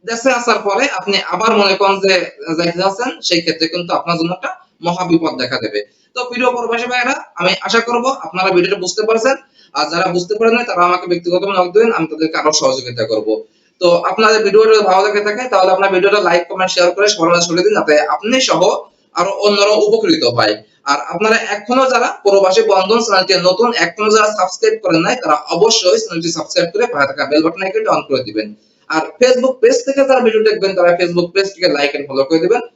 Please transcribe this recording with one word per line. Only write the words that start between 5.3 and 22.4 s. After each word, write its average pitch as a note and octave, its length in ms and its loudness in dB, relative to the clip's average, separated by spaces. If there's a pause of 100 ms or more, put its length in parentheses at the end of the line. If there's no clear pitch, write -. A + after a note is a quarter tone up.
দেখা B2+ 220 -6
দেবে। G#2 160 -4 (340)
তো B3 60 -8 (100)
প্রিয় B3 260 -2
প্রবাসী A#3 360 -4
ভাইরা, B3 220 -2 (260)
আমি F3+ 120 0 (140)
আশা A3+ 220 0
করব A#3+ 160 -2 (220)
আপনারা F#3+ 300 -4
ভিডিওটা F#3+ 280 0
বুঝতে G#3+ 240 -4
পারছেন, A#3 280 0 (420)
আর D3+ 140 0
যারা F3+ 220 0
বুঝতে F3 240 -2
পারেন A3+ 180 4
নাই, A#3+ 140 -2
তারা F3 180 0
আমাকে F3+ 220 -2
ব্যক্তিগতভাবে F3+ 480 -2
নক F3+ 160 2
দিবেন, A3+ 220 4
আমি D#3+ 160 -2
তাদেরকে D#3 280 -4
আরো D3 200 2
সহযোগিতা B2+ 500 -2
করব। G#2+ 180 -2 (520)
তো F3+ 60 2 (240)
আপনাদের A3 360 2
ভিডিওটা A3 280 6
যদি G#3 160 4
ভালো F#3+ 160 4
লেগে G#3 220 0
থাকে, G#3 140 -4 (100)
তাহলে F#3+ 220 4
আপনার F#3+ 200 0
ভিডিওটা G3 340 4
লাইক, F3 220 2
কমেন্ট, F#3 240 -2
শেয়ার F3 220 4
করে G3+ 180 2
সবার E3 160 0
মাঝে E3+ 160 2
ছড়িয়ে F3 200 0
দিন, G#3+ 120 2
যাতে D3+ 160 2 (200)
আপনি A3 220 -2 (120)
সহ E3 120 0 (580)
আরো F#3 120 -2 (140)
অন্যরা G3+ 300 2 (120)
উপকৃত G3+ 380 2 (120)
হয়। G#2+ 180 2 (360)
আর D3 80 2 (140)
আপনারা G#3+ 240 0 (180)
এখনো A#3+ 280 0 (100)
যারা A#3 160 0 (160)
প্রবাসী G3 380 4 (100)